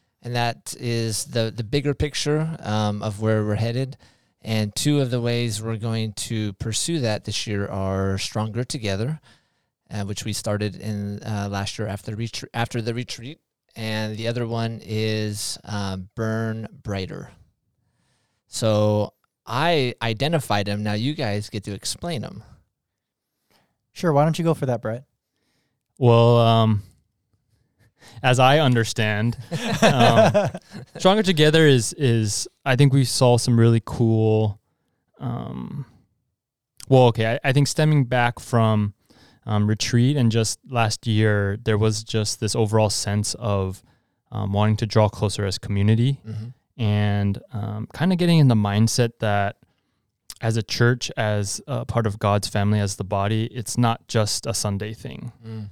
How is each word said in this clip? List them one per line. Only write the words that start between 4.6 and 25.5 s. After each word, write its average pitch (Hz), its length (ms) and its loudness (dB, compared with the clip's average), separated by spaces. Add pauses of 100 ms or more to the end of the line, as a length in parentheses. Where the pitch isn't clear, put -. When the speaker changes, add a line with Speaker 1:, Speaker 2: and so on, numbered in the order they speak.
Speaker 1:
two 147 260 2
of 127 100 0
the 123 120 -2
ways 120 400 -2
we're 113 160 -6
going 113 340 -4 (160)
to 107 260 -2
pursue 151 460 -4
that 110 240 -2
this - 220 -6
year 101 200 -2
are 98 520 -2
Stronger 110 460 -4
Together, 113 560 -4 (720)
uh, 101 140 -6
which 104 220 -8
we 107 80 -4
started 104 420 -4
in, 101 460 -8
uh, 104 280 -6
last 101 280 -6
year 104 100 -6
after 101 260 -10
the - 80 -8
retr-, - 300 -10
after 117 300 -4
the 117 100 -4
retreat. 120 460 -10 (360)
And 107 440 -6
the 113 100 -4
other 117 180 -4
one 113 380 -4
is, 107 800 -4
uh, 98 320 -6 (180)
Burn 110 540 -4 (140)
Brighter. 98 480 -8 (1160)
So 107 680 0 (340)
I 139 540 0
identified 113 680 -2
'em. 104 140 -4
Now 104 120 -2
you 123 200 -2
guys 104 360 -4
get 107 140 -8
to 104 80 -10
explain 147 520 -8
'em. - 180 -14 (1500)
Speaker 2:
Sure. 170 200 0
Why 143 120 4
don't 160 140 0
you 170 60 -2
go 165 100 2
for 143 120 -4
that, 120 160 -2
Brett? 117 220 -8 (920)